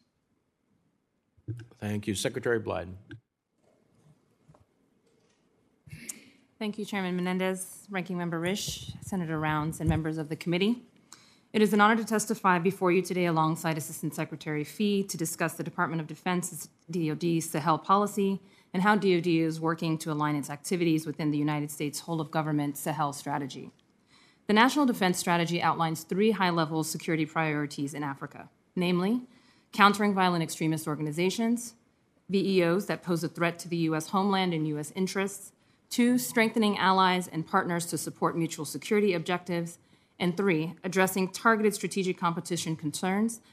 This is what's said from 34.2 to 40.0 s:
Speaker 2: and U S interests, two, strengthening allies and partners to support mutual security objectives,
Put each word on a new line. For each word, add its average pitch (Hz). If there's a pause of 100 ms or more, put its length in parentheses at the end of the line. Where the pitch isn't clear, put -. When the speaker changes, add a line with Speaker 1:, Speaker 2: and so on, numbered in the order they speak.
Speaker 2:
and 156
U 147
S 147
interests, 196 (360)
two, 247
strengthening 226
allies 185
and 156
partners 170
to 156
support 156
mutual 160
security 208
objectives, 170 (420)